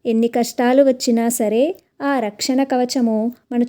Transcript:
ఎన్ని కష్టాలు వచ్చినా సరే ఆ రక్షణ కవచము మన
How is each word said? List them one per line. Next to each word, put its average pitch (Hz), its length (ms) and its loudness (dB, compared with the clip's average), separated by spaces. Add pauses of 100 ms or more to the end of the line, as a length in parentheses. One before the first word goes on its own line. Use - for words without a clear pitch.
ఎన్ని 233 320 0
కష్టాలు 247 520 2
వచ్చినా 240 360 0 (140)
సరే 220 240 0 (460)
ఆ - 100 0
రక్షణ 226 440 -4
కవచము 247 540 0 (340)
మన 240 180 0